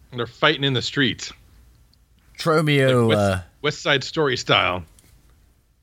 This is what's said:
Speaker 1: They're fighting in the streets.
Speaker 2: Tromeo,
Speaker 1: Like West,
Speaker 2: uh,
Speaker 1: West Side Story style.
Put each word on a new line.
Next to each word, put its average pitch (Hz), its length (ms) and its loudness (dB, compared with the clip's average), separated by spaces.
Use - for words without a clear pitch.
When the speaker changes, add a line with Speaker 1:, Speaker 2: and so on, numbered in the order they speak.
Speaker 1:
They're 120 140 -6
fighting 151 360 -2
in 139 100 0
the 117 80 -2
streets. - 520 -4
Speaker 2:
Tromeo, 143 720 2
Speaker 1:
Like 110 80 2
West, - 20 2
Speaker 2:
uh, 95 220 2
Speaker 1:
West 147 200 -4
Side 143 220 0
Story 143 340 -2
style. 92 460 0